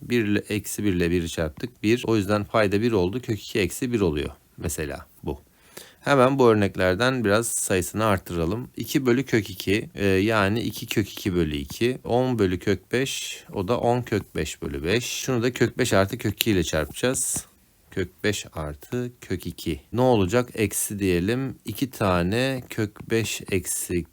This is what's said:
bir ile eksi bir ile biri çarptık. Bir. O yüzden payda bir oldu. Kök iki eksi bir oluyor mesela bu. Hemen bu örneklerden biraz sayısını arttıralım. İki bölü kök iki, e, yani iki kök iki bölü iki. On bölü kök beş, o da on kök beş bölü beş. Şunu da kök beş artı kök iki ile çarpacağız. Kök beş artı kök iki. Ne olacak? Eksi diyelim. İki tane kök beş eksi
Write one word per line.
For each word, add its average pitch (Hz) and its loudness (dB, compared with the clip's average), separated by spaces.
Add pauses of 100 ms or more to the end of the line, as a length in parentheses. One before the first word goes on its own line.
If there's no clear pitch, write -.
bir 120 2
ile 104 2 (100)
eksi 104 -4
bir 104 2
ile 87 2
biri 85 0
çarptık. - -6
Bir. 117 2
O 113 2
yüzden 104 0
payda 101 2
bir 120 2
oldu. 101 0
Kök 107 -4
iki - -4
eksi 120 -2
bir 110 2
oluyor 73 2 (280)
mesela 73 -6 (180)
bu. 73 -8 (600)
Hemen 135 4
bu 123 8
örneklerden 107 2
biraz 107 4
sayısını 98 0
arttıralım. 92 0
İki 131 -2
bölü 123 4
kök 113 0
iki, 107 -2
e, 101 0
yani 101 4
iki 104 -6
kök - -2
iki 95 -2
bölü 80 2
iki. 113 -2
On 127 2
bölü 92 2
kök - -2
beş, - -4 (100)
o 95 -4
da 117 0
on 120 2
kök - -4
beş 87 -6
bölü 71 -6
beş. 104 0
Şunu - -2
da 123 0
kök - 0
beş 120 0
artı 98 2
kök - -2
iki - 2
ile 90 4
çarpacağız. - -2 (460)
Kök - -6
beş 104 -2
artı 82 -6 (100)
kök - -6
iki. 82 -6 (120)
Ne 113 0
olacak? 120 4
Eksi 104 -2
diyelim. 98 0 (100)
İki 117 -4
tane 110 0
kök 101 -6
beş 113 0 (100)
eksi 87 -2